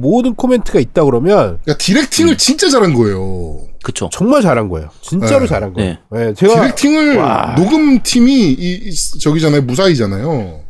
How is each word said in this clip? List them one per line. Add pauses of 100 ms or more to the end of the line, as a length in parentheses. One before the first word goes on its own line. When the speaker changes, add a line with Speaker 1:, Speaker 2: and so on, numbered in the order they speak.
Speaker 1:
모든
코멘트가
있다
그러면
Speaker 2:
그러니까
디렉팅을
Speaker 3:
음.
Speaker 2:
진짜
잘한
거예요. (220)
Speaker 3:
그쵸.
Speaker 1:
정말
잘한
거예요. (100)
진짜로
Speaker 2:
네.
Speaker 1:
잘한
거예요. (160)
Speaker 3:
네.
Speaker 1:
네,
제가
Speaker 2:
디렉팅을
Speaker 1:
와.
Speaker 2:
녹음팀이 (180)
이, (100)
이,
저기잖아요.
무사히잖아요.